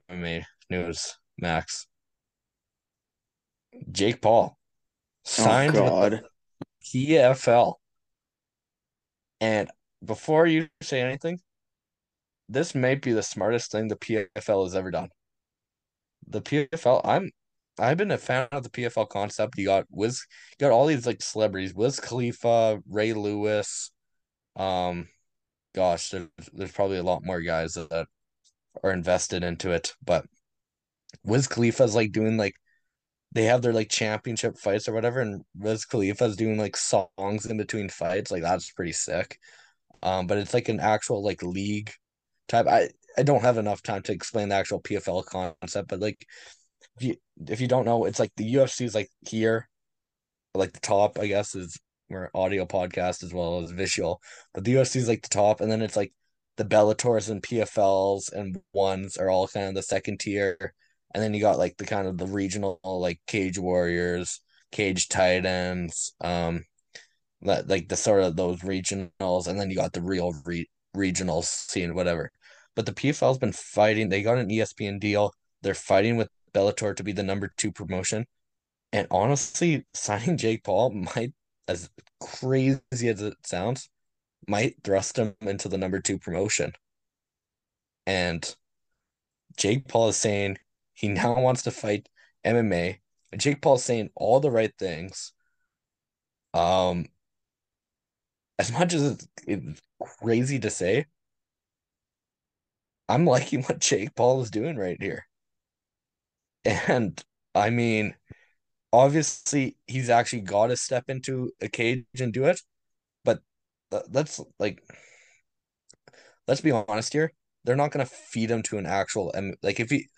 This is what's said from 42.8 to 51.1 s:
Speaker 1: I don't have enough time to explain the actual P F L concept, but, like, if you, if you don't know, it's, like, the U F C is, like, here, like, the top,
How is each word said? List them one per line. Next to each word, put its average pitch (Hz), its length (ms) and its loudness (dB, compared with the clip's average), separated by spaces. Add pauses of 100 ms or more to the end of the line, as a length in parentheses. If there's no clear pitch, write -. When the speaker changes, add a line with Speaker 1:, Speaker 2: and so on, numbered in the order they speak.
Speaker 1:
I 131 60 4
don't 139 180 4
have 120 160 4
enough 104 260 -2
time 98 200 -6
to - 80 -4
explain 101 380 -4
the 98 60 2
actual 98 240 0
P - 160 -4
F 95 120 -6
L 92 160 -2
concept, 92 680 -8
but, 95 100 -6
like, 104 260 -4 (720)
if 120 60 -8
you, 123 120 -2 (320)
if 110 140 -6
you 127 60 0
don't 123 180 4
know, 113 200 2
it's, 104 140 -2
like, 113 160 0
the 107 100 -4
U 135 180 4
F 120 80 2
C 127 140 -4
is, 123 100 -4
like, 104 140 -2 (180)
here, 110 400 0 (840)
like, 95 200 -2
the - 60 -20
top, 101 400 2